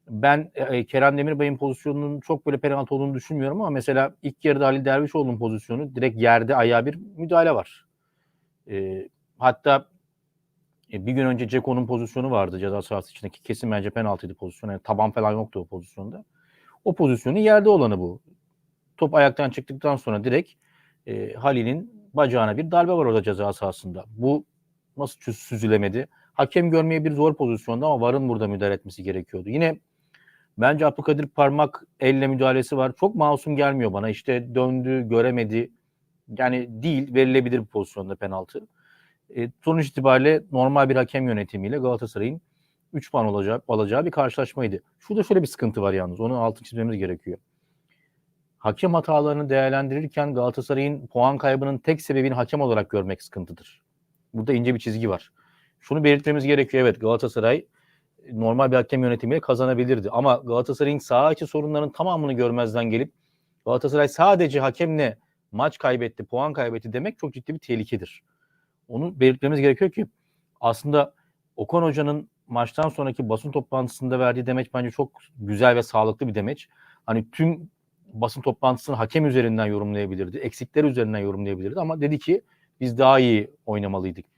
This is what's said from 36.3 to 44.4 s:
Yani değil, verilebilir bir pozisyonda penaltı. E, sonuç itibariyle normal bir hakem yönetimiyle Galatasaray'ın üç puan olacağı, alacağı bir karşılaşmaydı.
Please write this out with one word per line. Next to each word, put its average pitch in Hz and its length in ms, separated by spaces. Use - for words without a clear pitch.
Yani 123 440
değil, 139 320
verilebilir 131 460
bir 107 60
pozisyonda 98 500
penaltı. 95 500
E, 123 140
sonuç 160 240
itibariyle 135 540
normal 135 360
bir 135 80
hakem 131 320
yönetimiyle 104 500
Galatasaray'ın 123 640
üç - 200
puan 117 140
olacağı, 104 420
alacağı 110 360
bir 175 60
karşılaşmaydı. 127 720